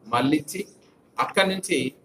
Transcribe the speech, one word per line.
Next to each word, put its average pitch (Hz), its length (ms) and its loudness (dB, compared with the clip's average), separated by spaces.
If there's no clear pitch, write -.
మళ్ళించి, 143 580 0
అక్కడి 190 300 2
నుంచి 160 420 -2